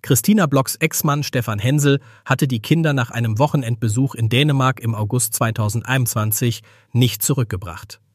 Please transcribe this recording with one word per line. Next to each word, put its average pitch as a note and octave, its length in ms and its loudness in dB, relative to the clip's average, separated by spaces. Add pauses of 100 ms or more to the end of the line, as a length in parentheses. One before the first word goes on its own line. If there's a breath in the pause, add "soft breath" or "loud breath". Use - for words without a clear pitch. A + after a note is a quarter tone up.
Christina F#3+ 420 4
Blocks C3+ 300 0
Ex-Mann D3+ 480 -2
Stefan A2+ 340 -4
Hensel C#3 420 2 (240 loud breath)
hatte - 240 0
die A#2+ 140 -2
Kinder D#3 320 2
nach B2 160 -2
einem A2+ 300 -2
Wochenendbesuch B2 760 0
in A2 160 -2
Dänemark C3 500 2
im A#2 140 -4
August G#2+ 400 -2
zweitausendeinundzwanzig A2+ 1300 -2 (320 soft breath)
nicht A#2+ 300 2
zurückgebracht. F#2+ 760 -4 (160)